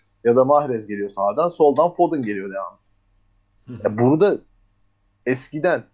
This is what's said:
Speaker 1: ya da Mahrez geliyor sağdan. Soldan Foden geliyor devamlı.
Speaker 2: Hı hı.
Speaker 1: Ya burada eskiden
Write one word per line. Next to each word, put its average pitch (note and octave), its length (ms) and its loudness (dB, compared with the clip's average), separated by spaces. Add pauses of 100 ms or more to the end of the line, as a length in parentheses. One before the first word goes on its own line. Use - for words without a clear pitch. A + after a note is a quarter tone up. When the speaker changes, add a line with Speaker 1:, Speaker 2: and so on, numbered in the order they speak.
(240)
Speaker 1:
ya A#2+ 120 4
da B2+ 100 6
Mahrez C3+ 420 0
geliyor G2+ 220 -6
sağdan. G#2+ 400 -2
Soldan D#3 420 2
Foden D#3+ 300 0
geliyor G2+ 300 -6
devamlı. F#2+ 280 -12 (880)
Speaker 2:
Hı B2 60 -14
hı. G#2+ 100 -14
Speaker 1:
Ya G#2 140 -4
burada D3+ 400 2 (880)
eskiden C#3+ 580 -2 (100)